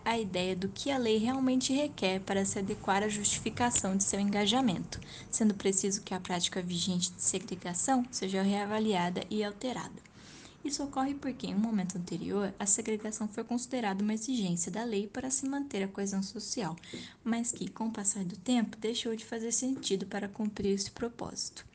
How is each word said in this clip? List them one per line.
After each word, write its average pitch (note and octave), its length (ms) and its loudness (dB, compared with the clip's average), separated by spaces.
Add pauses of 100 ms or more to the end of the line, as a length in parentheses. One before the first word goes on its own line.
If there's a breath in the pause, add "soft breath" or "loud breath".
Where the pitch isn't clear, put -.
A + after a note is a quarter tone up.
a A3+ 100 2
ideia F#3 400 0
do F#3+ 140 0
que C#4 220 -2
a C4+ 80 2
lei A3 180 4
realmente B3+ 560 4
requer A#3 460 2
para G3 260 2
se G3 140 -2
adequar G3 420 2
à G#3+ 80 2
justificação G#3 880 2
de G3 60 4
seu - 160 0
engajamento, G3+ 800 2 (320 loud breath)
sendo G#3+ 240 4
preciso G3 480 2
que - 100 -6
a F#3 60 -2
prática F3+ 420 -2
vigente F3+ 500 0
de - 120 -12
segregação F#3+ 880 0
seja F#3+ 320 0
reavaliada G3+ 840 2
e G#3+ 160 0
alterada. G#3 640 -6 (560 loud breath)
Isso C#4+ 200 -2
ocorre C#4 320 0
porque, B3+ 320 -4
em F#3 80 0
um G3 40 2
momento G#3 380 2
anterior, F3+ 640 -2
a G#3 60 -2
segregação G#3+ 640 0
foi A3+ 160 -6
considerada A#3 580 0
uma G#3+ 100 2
exigência G#3+ 560 0
da G#3 140 -4
lei G#3+ 240 0
para C4 220 -6
se C4+ 180 -2
manter C#4 360 -2
a G3 40 -2
coesão G3 340 -2
social, G3 540 -4 (480 loud breath)
mas A#3 300 0
que, - 160 -4
com A3 160 -6
o A3+ 60 -2
passar G3+ 340 -2
do F3 100 -4
tempo, A#3 400 2
deixou A3+ 400 -2
de A3 80 -8
fazer A3+ 300 -4
sentido B3+ 520 0
para G3+ 220 -4
cumprir G3+ 460 0
esse G3 180 -2
propósito. - 840 -6